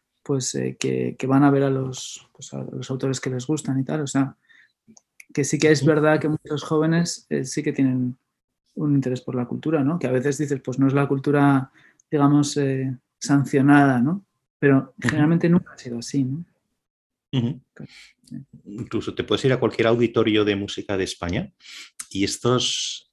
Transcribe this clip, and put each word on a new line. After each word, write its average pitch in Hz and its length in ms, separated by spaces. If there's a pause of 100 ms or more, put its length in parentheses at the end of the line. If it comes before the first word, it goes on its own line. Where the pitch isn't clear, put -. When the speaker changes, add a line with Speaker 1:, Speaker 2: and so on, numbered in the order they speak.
(220)
Speaker 1:
pues, 135 340
eh, 131 220
que, 123 380
que 131 100
van 135 180
a 139 60
ver 139 120
a 139 80
los, 131 640
pues, - 200
a 67 120
los - 260
autores 135 300
que 135 100
les 123 160
gustan 143 320
y 131 60
tal. 156 160
O 139 60
sea, 135 300 (960)
que 143 120
sí 147 140
que 156 120
es 139 120
Speaker 2:
Ujú. 147 60
Speaker 1:
verdad 151 320
que 160 80
muchos 151 360
jóvenes, 165 640
eh, 143 140
sí 147 180
que 147 100
tienen 127 440 (580)
un 147 200
interés 127 260
por 135 160
la 123 100
cultura, 139 380
¿no? 165 140
Que 131 100
a 127 40
veces 135 260
dices, 139 260
pues 131 140
no 135 100
es 131 60
la 139 120
cultura, 139 640 (400)
digamos, 147 460
eh, 131 380 (240)
sancionada, 139 800
¿no? 165 240 (340)
Pero 139 400
Speaker 2:
Ujú. 123 100
Speaker 1:
generalmente 165 400
nunca 180 260
ha - 40
sido 120 200
así, 135 260
¿no? 151 200 (880)
Speaker 2:
Ujú. 127 280 (680)
Speaker 1:
Sí. - 80 (280)
Speaker 2:
Incluso 104 500
te - 80
puedes - 220
ir 131 80
a 127 80
cualquier 113 260
auditorio 113 580
de 101 120
música 101 400
de 95 80
España 87 480 (580)
y 98 140
estos, - 880